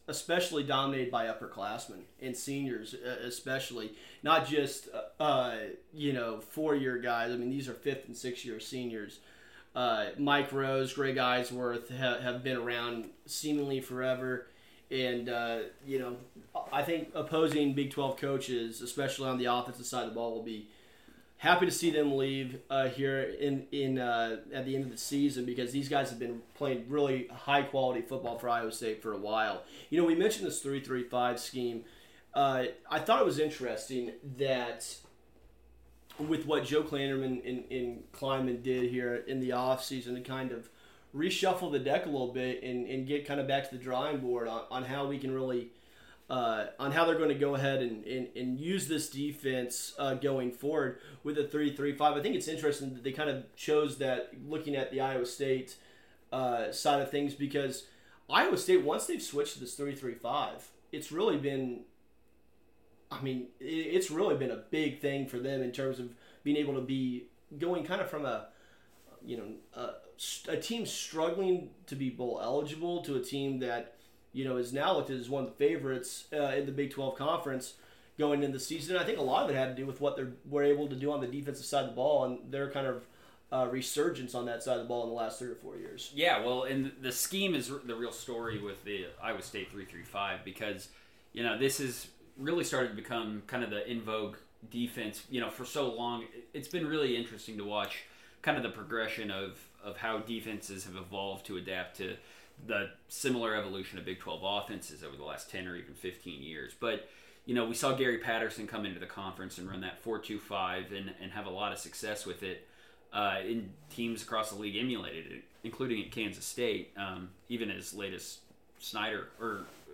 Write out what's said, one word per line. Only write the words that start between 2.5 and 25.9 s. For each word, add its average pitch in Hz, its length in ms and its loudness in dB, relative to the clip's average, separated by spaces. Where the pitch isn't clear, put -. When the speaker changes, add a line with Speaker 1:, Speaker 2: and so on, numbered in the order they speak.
Speaker 1:
uh, 123 300 -6
especially. 123 680 -4
Not 151 260 6
just, 139 460 0
uh, 110 300 -4
uh, 131 320 4
you 143 200 0
know, 117 280 -2
four-year 139 580 2
guys. 120 320 0
I 123 60 0
mean, 120 120 0
these 135 180 -2
are 120 60 -6
fifth 135 320 -2
and 117 100 -12
sixth-year 120 440 -6
seniors. 113 600 -6
Uh, 113 320 2
Mike 143 340 4
Rose, 135 420 0
Greg 135 220 0
Eisworth 123 800 0
ha-, 123 260 0
have 123 220 -2
been 127 140 0
around 117 520 -2
seemingly 143 560 0
forever. 127 640 0
And, 123 380 0
uh, 117 320 0
you 135 140 0
know, 123 160 -2
I 143 100 4
think 160 320 0
opposing 151 600 4
Big 135 180 2
twelve 135 260 0
coaches, 123 640 -2
especially 135 460 -2
on 127 100 2
the 123 80 2
offensive 123 400 0
side 123 180 -2
of 113 60 -4
the 110 60 -8
ball, 117 180 -2
will 113 100 -4
be 110 260 -8
happy 180 260 8
to 165 60 4
see 165 200 4
them 147 240 4
leave, 135 420 0
uh, 135 180 4
here 135 340 2
in, 139 500 0
in, 135 280 2
uh, 117 380 2
at 131 140 -4
the 135 80 0
end 135 120 2
of 127 40 -6
the 113 80 -8
season, 139 480 2
because 123 260 0
these 135 180 0
guys 139 200 4